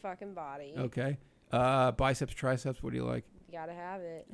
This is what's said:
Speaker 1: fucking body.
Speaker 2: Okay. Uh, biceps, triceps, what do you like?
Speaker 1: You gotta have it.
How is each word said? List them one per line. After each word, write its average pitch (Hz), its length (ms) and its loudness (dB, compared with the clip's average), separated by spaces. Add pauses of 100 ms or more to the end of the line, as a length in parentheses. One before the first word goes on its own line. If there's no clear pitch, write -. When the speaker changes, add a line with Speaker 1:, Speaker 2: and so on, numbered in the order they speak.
Speaker 1:
fucking 196 320 -8
body. 143 440 -8
Speaker 2:
Okay. 131 400 0 (340)
Uh, 127 400 6
biceps, 135 420 2
triceps, 131 480 0
what 131 100 -4
do 123 80 -2
you 123 60 0
like? 120 200 0 (240)
Speaker 1:
You 170 100 -10
gotta 165 140 -6
have 180 280 -6
it. 165 320 -8